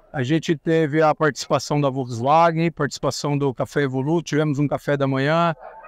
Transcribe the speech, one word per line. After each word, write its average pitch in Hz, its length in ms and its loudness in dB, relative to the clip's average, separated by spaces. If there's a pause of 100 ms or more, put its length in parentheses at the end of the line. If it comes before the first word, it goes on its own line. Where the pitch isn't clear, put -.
(100)
A 139 120 -4
gente 156 340 0
teve 160 460 2
a 151 120 4
participação 147 640 0
da 143 120 2
Volkswagen, 147 800 2
participação 143 680 -4
do 139 160 0
Café 143 300 -4
Evoluto, 139 400 0
tivemos 151 360 0
um 147 80 2
café 143 300 -2
da 139 100 0
manhã. 151 480 0 (340)